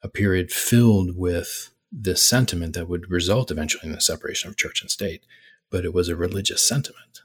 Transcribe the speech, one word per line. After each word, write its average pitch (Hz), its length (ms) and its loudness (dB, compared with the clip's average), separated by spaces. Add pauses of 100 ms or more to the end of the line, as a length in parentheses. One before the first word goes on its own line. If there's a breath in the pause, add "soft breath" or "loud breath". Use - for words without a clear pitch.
a - 60 -10
period 92 420 0
filled 104 640 4
with 87 540 -4 (200)
this 101 320 -2
sentiment 87 520 2
that 87 160 -6
would 87 200 -4
result 92 420 2
eventually 78 360 -4
in 78 60 -6
the 76 80 -8
separation - 480 -4
of - 80 -14
church - 240 -4
and - 100 -6
state. 90 320 -6 (460 soft breath)
But 90 160 -2
it 85 80 -4
was 87 160 2
a 85 80 -2
religious 92 500 0
sentiment. - 580 -4